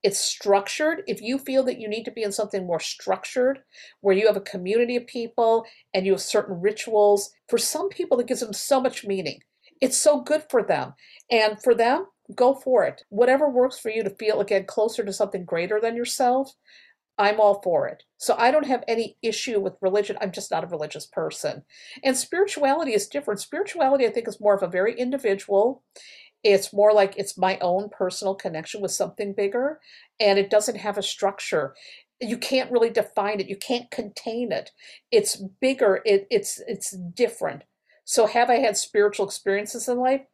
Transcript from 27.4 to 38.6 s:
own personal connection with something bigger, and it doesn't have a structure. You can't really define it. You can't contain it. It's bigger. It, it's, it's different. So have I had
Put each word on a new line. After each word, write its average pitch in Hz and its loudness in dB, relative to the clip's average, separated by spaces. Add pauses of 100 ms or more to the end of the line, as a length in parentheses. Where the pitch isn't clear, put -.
own 185 0
personal 190 -4
connection 202 -10
with 196 -4
something 196 -6
bigger, 233 -2 (400)
and 202 6
it 196 0
doesn't 214 2
have 202 -6
a 196 -6
structure. 185 -2 (460)
You 233 -4
can't 262 -2
really 233 4
define 208 -2
it. 185 -6
You 196 -8
can't 240 -6
contain 220 -6
it. - -6 (400)
It's 202 2
bigger. 233 0
It, 196 4
it's, - -2
it's - -8 (220)
different. 165 -4 (420)
So 220 2
have 240 2
I 240 6
had 226 2